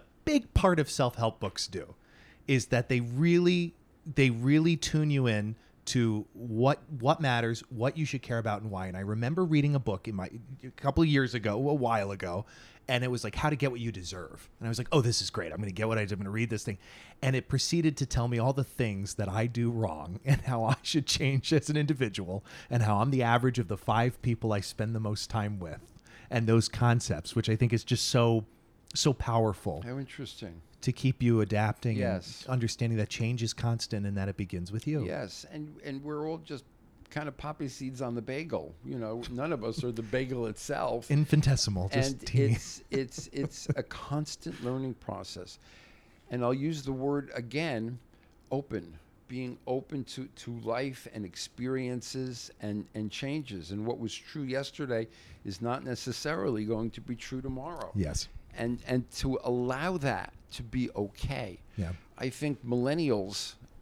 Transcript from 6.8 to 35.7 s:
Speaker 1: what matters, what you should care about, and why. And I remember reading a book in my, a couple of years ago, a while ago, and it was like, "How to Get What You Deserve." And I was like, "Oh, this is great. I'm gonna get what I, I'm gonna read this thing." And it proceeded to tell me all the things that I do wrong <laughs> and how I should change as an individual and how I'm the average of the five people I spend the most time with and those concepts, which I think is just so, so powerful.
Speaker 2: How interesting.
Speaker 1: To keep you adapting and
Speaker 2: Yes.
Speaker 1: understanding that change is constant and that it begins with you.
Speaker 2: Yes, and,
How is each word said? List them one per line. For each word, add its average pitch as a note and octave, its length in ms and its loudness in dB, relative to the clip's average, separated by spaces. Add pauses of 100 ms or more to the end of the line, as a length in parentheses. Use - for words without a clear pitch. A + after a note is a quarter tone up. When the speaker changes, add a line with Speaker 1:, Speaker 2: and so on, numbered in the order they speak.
Speaker 1:
what D3 220 4
matters, A#2 480 2
what B2 260 0
you D#3 100 -2
should C3+ 180 -4
care A#2 160 -2
about, G#2+ 240 -2
and G#2+ 80 -6
why. F#2+ 160 -4
And F#2 100 -6
I F#2+ 40 -4
remember A#2+ 440 0
reading D3 300 4
a C#3 40 4
book G#2 280 -2
in G#2+ 80 -4
my, F#2+ 160 -4 (320)
a C3 80 -14
couple C#3 320 2
of D#3 60 6
years C3+ 260 4
ago, G#2+ 180 0 (160)
a D3+ 60 4
while A2+ 340 2
ago, F#2 360 -4 (420)
and B2 160 0
it B2+ 80 0
was A#2+ 120 -2
like, A2 120 -6
"How D3+ 160 0
to D3+ 40 2
Get C3+ 140 2
What A#2+ 100 -4
You A#2 120 -2
Deserve." F2+ 580 -10 (100)
And A2+ 80 -8
I - 20 0
was - 100 -2
like, - 120 -4
"Oh, D3+ 100 6
this A2+ 200 2
is - 100 -4
great. E2+ 200 -4
I'm E2 80 -6
gonna G2+ 120 -4
get G#2+ 160 0
what A2+ 100 2
I, G#2+ 40 2
I'm G2+ 60 0 (100)
gonna G2 140 -4
read A2+ 200 0
this G#2+ 120 -4
thing." G2+ 140 -4 (440)
And C3 140 2
it B2 120 -2
proceeded D#3 500 2
to C3+ 80 0
tell A#2+ 220 2
me A#2 120 0
all C3 140 4
the C3+ 100 0
things G2+ 520 -2
that G2+ 140 -2
I A2 180 2
do A#2 240 0
wrong F2+ 500 -2
<laughs> - 40 -18
and C#3 160 4
how A#2 240 0
I B2+ 180 4
should - 240 0
change C3+ 460 2
as D3+ 160 4
an D3+ 80 2
individual G#2+ 640 0 (260)
and A#2+ 140 2
how G#2 140 4
I'm A#2+ 140 4
the B2+ 120 4
average B2 360 4
of G2+ 80 0
the G2+ 100 -2
five A#2 440 2
people A2+ 320 0
I G2+ 80 0
spend A2+ 340 -4
the A2 40 -2
most G#2 320 -4
time G#2 280 0
with D#2+ 220 -8 (500)
and A#2 160 2
those A2+ 200 8
concepts, - 680 2
which A2+ 140 2
I A2 60 4
think A#2 180 4
is A2 100 2
just - 260 0
so, A#2 360 6 (480)
so C#3+ 200 4
powerful. G#2+ 720 0
Speaker 2:
How B2+ 140 -8
interesting. G#2+ 640 -12 (240)
Speaker 1:
To B2+ 60 2
keep C3 320 0
you A#2 180 6
adapting G#2+ 520 2
and G#2 60 0
Speaker 2:
Yes. G#2 480 -2
Speaker 1:
understanding A#2 520 0
that G#2 100 0
change A#2 320 -2
is A2+ 120 0
constant A2+ 520 -2
and G2+ 120 -2
that G2 120 0
it - 80 -4
begins F2+ 340 -4
with G#2+ 160 -6
you. D3+ 160 0
Speaker 2:
Yes, - 480 -6
and, D3+ 320 -10